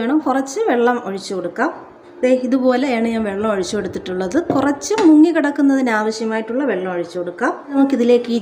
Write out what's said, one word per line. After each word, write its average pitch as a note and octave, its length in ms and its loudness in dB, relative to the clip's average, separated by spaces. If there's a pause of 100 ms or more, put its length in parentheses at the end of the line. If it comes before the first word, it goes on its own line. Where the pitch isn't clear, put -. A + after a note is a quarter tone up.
വേണം C4 260 0
കുറച്ച് C4+ 340 -2 (120)
വെള്ളം A#3+ 260 2 (100)
ഒഴിച്ചു G3 280 -10
കൊടുക്കാം. F3+ 340 -4 (520)
ദേ B3+ 80 2 (180)
ഇതുപോലെയാണ് B3 640 0
ഞാൻ A3 160 -2
വെള്ളം G3+ 240 -4
ഒഴിച്ചു F#3+ 240 -4
കൊടുത്തിട്ടുള്ളത്. F#3 600 -4 (180)
കുറച്ച് C#4+ 380 -2 (140)
മുങ്ങിക്കിടക്കുന്നതിന് C#4+ 920 4
ആവശ്യമായിട്ടുള്ള A3 720 -4
വെള്ളം F#3 240 -4
ഒഴിച്ചു F3 260 -6
കൊടുക്കാം. A3+ 320 -4 (180)
നമുക്കിതിലേക്ക് A#3+ 640 2
ഈ A3 40 -2